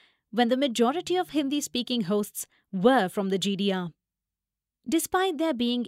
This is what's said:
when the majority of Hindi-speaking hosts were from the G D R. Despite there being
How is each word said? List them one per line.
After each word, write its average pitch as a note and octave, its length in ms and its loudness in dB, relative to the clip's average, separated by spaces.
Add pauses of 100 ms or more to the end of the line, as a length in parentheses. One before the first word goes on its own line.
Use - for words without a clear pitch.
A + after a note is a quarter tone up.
(320)
when A#3 180 2
the B3+ 80 2
majority C4+ 580 0
of F4+ 140 -2
Hindi-speaking C4 760 -2
hosts G#3 420 -2 (240)
were G3+ 360 4
from F#3+ 220 -4
the F#3+ 80 0
G G3 180 -2
D G3 160 0
R. F3+ 200 -4 (960)
Despite F4 480 0
there D#4+ 160 0
being A#3+ 340 -2